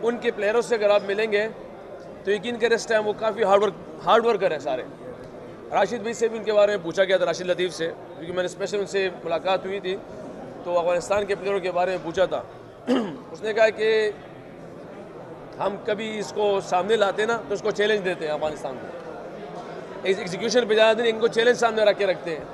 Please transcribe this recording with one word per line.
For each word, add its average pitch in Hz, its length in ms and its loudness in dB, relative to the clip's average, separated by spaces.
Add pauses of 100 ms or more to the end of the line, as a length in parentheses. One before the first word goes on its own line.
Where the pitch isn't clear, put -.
उनके 233 280 0
प्लेयरों 208 300 2
से 202 120 0
अगर 208 160 4
आप 208 140 6
मिलेंगे 208 420 2 (760)
तो 190 60 -2
यकीन 214 280 0
करें 226 180 4
इस - 120 -4
time 214 160 4
वो 208 100 0
काफ़ी 214 300 0
hard 196 180 8
work, 196 120 2 (280)
hard 214 240 6
worker 190 260 2
हैं 151 80 -2
सारे। 131 220 -2 (880)
राशिद 196 300 2
भाई 226 120 -4
से 226 140 2
भी 226 100 -2
उनके 208 140 -2
बारे 208 240 6
में 180 80 -4
पूछा 170 200 2
गया 185 140 4
था, 180 60 4
राशिद 170 220 -2
लतीफ़ 175 260 0
से, 160 140 -4
क्योंकि 165 460 -10
मैंने 180 160 0
special 190 300 -4
उनसे 190 380 0
मुलाकात 175 500 -2
हुई 190 140 -4
थी 185 140 -4 (720)
तो 175 100 -4
अफगानिस्तान 175 520 2
के 196 100 0
प्लेयरों 196 240 -2
के 180 120 -2
बारे 180 200 2
में 165 120 -4
पूछा 170 220 2
था। 135 180 -4 (420)
<clears throat> 208 460 -2
उसने 185 200 -6
कहा 220 200 6
कि 220 160 0 (1700)
हम 196 180 -2 (100)
कभी 220 320 -4
इसको 202 440 0
सामने 190 360 2
लाते 202 280 2
ना 233 120 0
तो 202 160 -4
उसको 202 180 -2
challenge 208 300 2
देते 175 220 -2
हैं 151 80 -2
अफगानिस्तान 147 420 -4
को, - 1300 -10
इस 190 100 2
execution 214 480 0
पे 214 80 4
ज़्यादा 220 280 6
नहीं, 233 100 2
इनको 220 180 2
challenge 233 280 4
सामने 220 260 4
रख 202 140 6
के 202 80 2
रखते 175 240 0
हैं 139 240 -6